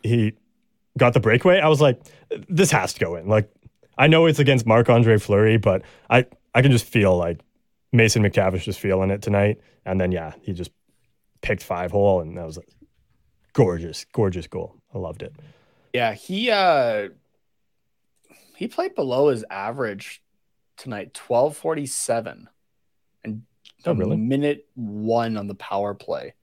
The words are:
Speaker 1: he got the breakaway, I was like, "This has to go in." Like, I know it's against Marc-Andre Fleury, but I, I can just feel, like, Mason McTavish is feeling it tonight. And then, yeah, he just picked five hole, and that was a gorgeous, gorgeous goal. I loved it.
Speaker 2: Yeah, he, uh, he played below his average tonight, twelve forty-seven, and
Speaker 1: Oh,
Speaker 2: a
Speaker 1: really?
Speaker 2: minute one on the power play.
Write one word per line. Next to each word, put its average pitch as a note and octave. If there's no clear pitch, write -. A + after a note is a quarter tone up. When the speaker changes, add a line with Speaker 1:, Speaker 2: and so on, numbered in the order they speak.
Speaker 1:
he A2
got A#2+
the B2+
breakaway, C3
I D#3
was D3+
like, C#3
"This F3
has F#2+
to -
go F2
in." F2
Like, G#2+
I C#3
know D#3+
it's D#3
against C3
Marc-Andre A2+
Fleury, G#2+
but G2
I, B2
I A#2+
can C#3
just A#2+
feel, G2
like, E2+
Mason A2+
McTavish F#2+
is G2
feeling F#2+
it G2+
tonight. G#2
And F#2+
then, F2+
yeah, E2
he G2
just E2+
picked -
five F2
hole, G2+
and E2
that E2+
was D#2+
a E2+
gorgeous, E2+
gorgeous F2+
goal. E2
I -
loved E2+
it. -
Speaker 2:
Yeah, A#2+
he, G#3+
uh, C3+
he A3
played F#4
below C#3
his A2+
average G#2
tonight, G#2
twelve C3+
forty-seven, B2
and A2+
Speaker 1:
Oh, E3+
Speaker 2:
a D#3
Speaker 1:
really? G2
Speaker 2:
minute C#3+
one A2
on G2+
the G2+
power G2+
play. -